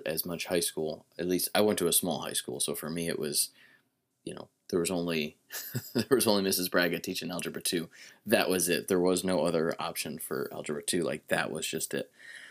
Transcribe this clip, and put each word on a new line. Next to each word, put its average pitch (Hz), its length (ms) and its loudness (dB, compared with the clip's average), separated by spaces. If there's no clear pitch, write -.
as 80 180 -2
much 85 220 -6
high 90 120 2
school. - 460 -2
At 85 80 -2
least 90 260 2
I 101 80 6
went 107 160 4
to 87 100 2
a 80 60 2
small 80 280 0
high 76 120 -6
school, - 260 -6
so 73 140 -2
for 76 160 -6
me 85 180 -4
it - 120 -4
was, 73 300 -2
you - 100 -8
know, - 140 -14
there 95 100 2
was 85 120 0
only, 85 440 -2
<laughs> - 300 -8
there 117 160 2
was 113 160 6
only 101 160 4
Missus 92 260 0
Braga 87 300 2
teaching 82 320 -6
Algebra 80 280 -6
two. 82 300 -2
That 101 240 6
was 90 180 2
it. - 180 2
There 92 120 6
was 90 240 4
no 82 200 4
other 82 360 2
option 78 400 -6
for 69 340 -4
Algebra 76 300 -6
two. 90 180 0
Like, 73 280 -2
that 78 200 2
was - 160 -6
just - 300 -4
it. - 160 -4